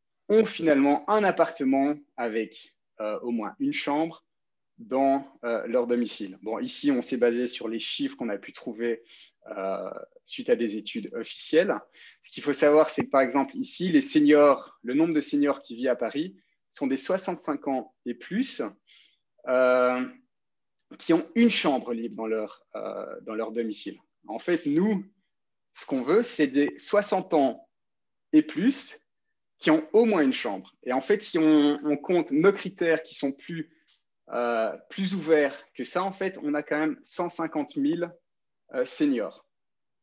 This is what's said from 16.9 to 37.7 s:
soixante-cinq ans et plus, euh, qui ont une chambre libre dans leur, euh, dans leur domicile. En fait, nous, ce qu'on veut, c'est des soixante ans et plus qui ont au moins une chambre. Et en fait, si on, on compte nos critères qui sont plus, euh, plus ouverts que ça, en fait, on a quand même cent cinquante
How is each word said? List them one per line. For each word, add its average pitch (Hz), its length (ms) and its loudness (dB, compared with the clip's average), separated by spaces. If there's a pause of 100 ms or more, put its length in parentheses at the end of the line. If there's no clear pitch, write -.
soixante-cinq 175 680 -4
ans 131 280 -6 (120)
et 120 80 -6
plus, - 480 -6 (840)
euh, 127 580 2 (920)
qui - 140 -2
ont - 220 0
une 233 160 6
chambre 131 420 0
libre 113 240 -6
dans 110 100 -6
leur, 110 380 -4 (100)
euh, 104 480 -10
dans 110 120 -12
leur 110 180 -6
domicile. 110 460 -6 (300)
En 110 100 -8
fait, - 280 -2
nous, 185 380 2 (720)
ce - 100 -16
qu'on 131 180 -4
veut, 170 200 2
c'est 160 240 0
des 143 320 0
soixante 196 560 -2
ans 135 340 0 (640)
et 311 100 8
plus - 580 -2 (580)
qui - 120 0
ont 156 220 4
au 226 120 8
moins 202 180 4
une 131 100 4
chambre. 98 420 -6 (100)
Et 123 80 -4
en 131 80 0
fait, 208 220 0
si - 160 -4
on, 151 460 6
on 147 120 0
compte 165 340 -2
nos 165 220 4
critères 170 500 -2
qui - 120 -18
sont 135 180 -4
plus, 160 380 -12 (600)
euh, 117 440 -2 (140)
plus 190 240 -4
ouverts 151 500 0 (100)
que 127 100 -8
ça, 180 200 -4
en 190 80 -4
fait, 190 300 -6
on 147 120 -2
a 147 80 -4
quand 151 160 -4
même 156 240 -4
cent - 260 -6
cinquante 156 480 -6